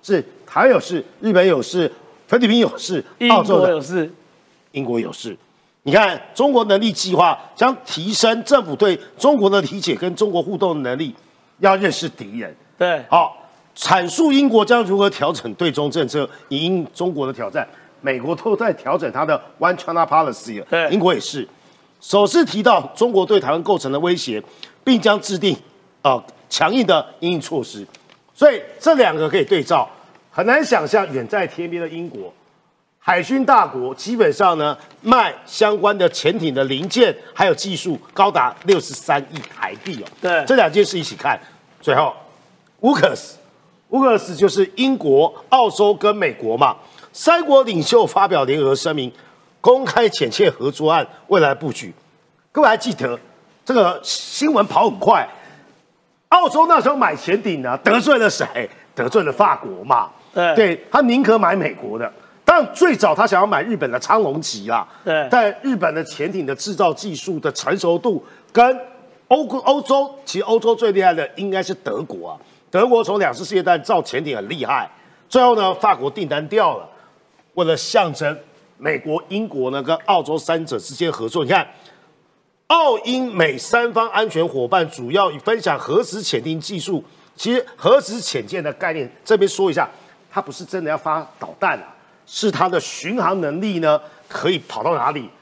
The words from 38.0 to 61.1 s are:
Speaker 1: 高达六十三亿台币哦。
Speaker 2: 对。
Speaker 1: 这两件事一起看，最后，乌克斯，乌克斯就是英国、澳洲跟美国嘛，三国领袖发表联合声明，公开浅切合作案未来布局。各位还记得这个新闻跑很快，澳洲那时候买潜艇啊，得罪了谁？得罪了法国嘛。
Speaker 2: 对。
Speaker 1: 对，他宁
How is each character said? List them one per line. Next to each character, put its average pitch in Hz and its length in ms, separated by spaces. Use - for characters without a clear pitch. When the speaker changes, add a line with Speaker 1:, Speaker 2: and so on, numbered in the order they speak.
Speaker 1:
高 196 160
达 127 260
六 180 140
十 - 140
三 143 260
亿 151 60
台 - 340
币 190 200
哦。 - 20
Speaker 2:
对。 170 240
Speaker 1:
这 269 100
两 185 160
件 196 140
事 185 140
一 - 20
起 - 140
看， 135 240
最 135 140
后， 139 180
乌 262 120
克 143 220
斯， - 220
乌 262 100
克 262 160
斯 180 200
就 190 120
是 190 280
英 262 200
国、 151 380
澳 247 220
洲 208 240
跟 208 200
美 175 160
国 110 240
嘛， 127 220
三 339 320
国 277 200
领 196 180
袖 226 240
发 196 220
表 165 160
联 143 200
合 135 120
声 156 200
明， 127 160
公 254 240
开 233 260
浅 123 200
切 185 200
合 139 220
作 156 180
案 160 160
未 185 140
来 143 120
布 135 200
局。 92 200
各 302 100
位 277 60
还 220 100
记 240 160
得 120 260
这 262 80
个 180 300
新 - 500
闻 208 140
跑 202 220
很 190 100
快， 170 280
澳 349 180
洲 311 200
那 330 120
时 - 80
候 285 80
买 208 200
潜 196 260
艇 156 240
啊， 123 180
得 226 160
罪 277 180
了 220 120
谁？ - 400
得 123 140
罪 202 140
了 147 80
法 180 240
国 95 280
嘛。 120 260
Speaker 2:
对。 175 180
Speaker 1:
对， 190 360
他 269 100
宁 247 220